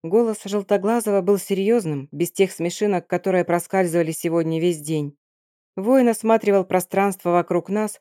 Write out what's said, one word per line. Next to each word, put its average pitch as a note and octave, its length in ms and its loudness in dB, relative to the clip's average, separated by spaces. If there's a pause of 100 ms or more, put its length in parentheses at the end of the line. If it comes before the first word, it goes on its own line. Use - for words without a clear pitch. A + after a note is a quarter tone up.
Голос G#3+ 420 0
Желтоглазого G3+ 760 0
был G3 160 2
серьёзным, F#3 760 -2
без D#3 220 -4
тех F#3+ 200 0
смешинок, F3 540 -2
которые F3+ 380 0
проскальзывали E3+ 680 0
сегодня D#3+ 460 -2
весь E3 220 0
день. D3 340 -4 (640)
Воин A#3+ 320 2
осматривал A3 560 2
пространство F#3 680 -2
вокруг E3+ 360 0
нас G#3 320 -4